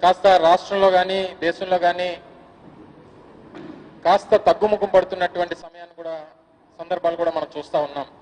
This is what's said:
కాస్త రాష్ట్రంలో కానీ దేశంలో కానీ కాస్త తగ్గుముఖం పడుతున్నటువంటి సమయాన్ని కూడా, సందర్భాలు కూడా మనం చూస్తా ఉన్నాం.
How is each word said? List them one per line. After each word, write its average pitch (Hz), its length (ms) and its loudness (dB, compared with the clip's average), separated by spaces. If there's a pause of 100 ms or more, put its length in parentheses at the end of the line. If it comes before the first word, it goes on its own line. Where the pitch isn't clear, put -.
కాస్త 185 240 2
రాష్ట్రంలో 185 640 4
కానీ 185 500 -2
దేశంలో 180 380 -2
కానీ 175 440 -2 (1800)
కాస్త 190 320 2
తగ్గుముఖం 202 580 0
పడుతున్నటువంటి 180 600 0
సమయాన్ని 170 420 -20
కూడా, 165 280 -12 (540)
సందర్భాలు 170 380 -4
కూడా 170 140 0
మనం 156 160 -6 (120)
చూస్తా 147 200 -4
ఉన్నాం. 143 280 -6 (160)